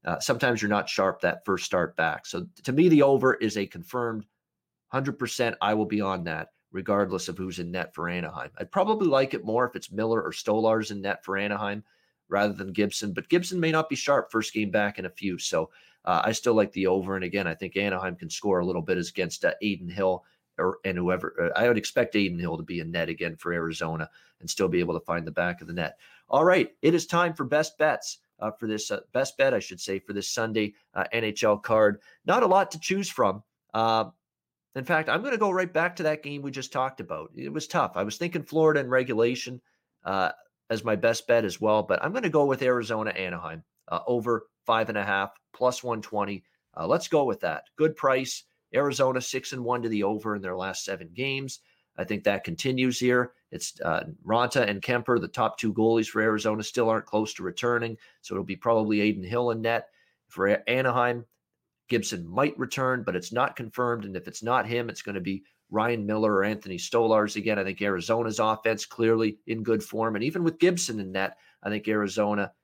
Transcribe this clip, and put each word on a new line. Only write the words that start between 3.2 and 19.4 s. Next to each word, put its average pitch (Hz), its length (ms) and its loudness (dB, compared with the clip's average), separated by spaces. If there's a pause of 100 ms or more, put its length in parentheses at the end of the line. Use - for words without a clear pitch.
is 110 220 -2
a 98 100 0
confirmed 110 600 -6 (640)
hundred 135 300 -4
percent. 117 420 -2
I 107 140 2
will 107 120 2
be 107 140 0
on 95 240 -2
that 80 240 -6 (240)
regardless 95 560 0
of 87 100 -8
who's 92 220 -6
in 85 100 -6
net 87 240 -6
for 85 140 -4
Anaheim. 78 500 -6
I'd - 140 -10
probably 202 340 2
like 135 280 4
it - 100 -6
more 113 200 2
if 120 120 -6
it's - 160 -12
Miller 110 280 0
or 82 120 -6
Stolarz 110 580 2
in 101 100 -8
net 98 240 -4
for 95 120 -4
Anaheim 101 480 -4 (440)
rather 101 240 2
than 95 200 -8
Gibson, 104 400 -2
but - 160 -6
Gibson 180 300 2
may 160 140 2
not 156 160 2
be 135 80 -4
sharp 139 340 2
first 110 240 -2
game 107 160 -2
back 104 300 0
in 92 60 -8
a - 40 -6
few. 92 260 -4
So, 80 340 -2 (340)
uh, 90 200 2
I 110 60 2
still 113 240 2
like 104 160 4
the 95 160 -2
over. 95 300 2
And 92 80 -4
again, 92 240 -2
I 82 80 -2
think 95 200 -8
Anaheim 95 380 0
can 82 160 -14
score 92 300 0
a 87 40 0
little 87 180 -2
bit 90 160 0
against, 87 460 -4